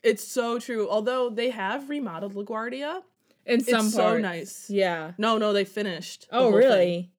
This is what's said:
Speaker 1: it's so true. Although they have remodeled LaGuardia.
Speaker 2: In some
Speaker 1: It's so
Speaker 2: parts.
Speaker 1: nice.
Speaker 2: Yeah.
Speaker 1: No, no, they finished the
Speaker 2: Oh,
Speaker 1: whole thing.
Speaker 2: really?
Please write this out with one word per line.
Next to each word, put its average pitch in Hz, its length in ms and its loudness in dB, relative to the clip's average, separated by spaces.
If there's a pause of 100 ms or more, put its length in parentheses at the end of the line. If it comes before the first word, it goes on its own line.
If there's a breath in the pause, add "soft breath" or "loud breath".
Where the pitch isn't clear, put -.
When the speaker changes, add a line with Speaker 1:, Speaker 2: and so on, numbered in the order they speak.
Speaker 1:
it's 220 240 2
so 233 320 -4
true. 226 300 -4
Although 247 420 0
they 233 200 -2
have 226 380 -6
remodeled 202 460 -6
LaGuardia. 247 680 -8 (440)
Speaker 2:
In 240 160 2
some 220 240 2
Speaker 1:
It's 214 80 -2
so 220 80 2
Speaker 2:
parts. 226 200 2
Speaker 1:
nice. 175 480 -8
Speaker 2:
Yeah. 175 460 0
Speaker 1:
No, 220 220 2
no, 214 140 2
they 202 120 2
finished 190 640 -8
the - 80 -4
Speaker 2:
Oh, 254 140 4
Speaker 1:
whole - 20 6
thing. 202 60 6
Speaker 2:
really? 180 600 4